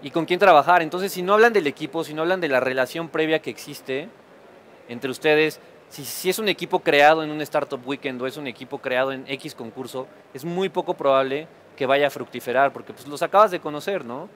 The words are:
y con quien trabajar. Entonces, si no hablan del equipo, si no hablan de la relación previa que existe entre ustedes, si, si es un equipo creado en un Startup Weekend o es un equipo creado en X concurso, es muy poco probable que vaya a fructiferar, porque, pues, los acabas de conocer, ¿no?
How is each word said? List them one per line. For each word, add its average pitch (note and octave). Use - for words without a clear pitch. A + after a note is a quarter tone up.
y C#3+
con E3
quien F3
trabajar. F3
Entonces, F3
si F3+
no F#3
hablan A3+
del F3+
equipo, D#3
si D3
no D#3
hablan F3+
de E3
la C3
relación C3
previa D#3
que -
existe C3+
entre A#2+
ustedes, D3+
si, C#3
si -
es F#3
un A3
equipo F3
creado D#3
en D3+
un D3+
Startup C#3+
Weekend C3
o C3
es C3
un D3
equipo B2+
creado C3
en C3+
X C#3
concurso, B2
es C3+
muy F3+
poco F3+
probable C3+
que C3+
vaya C#3
a -
fructiferar, B2+
porque, -
pues, -
los C#3+
acabas G3
de F3
conocer, D3+
¿no? C#3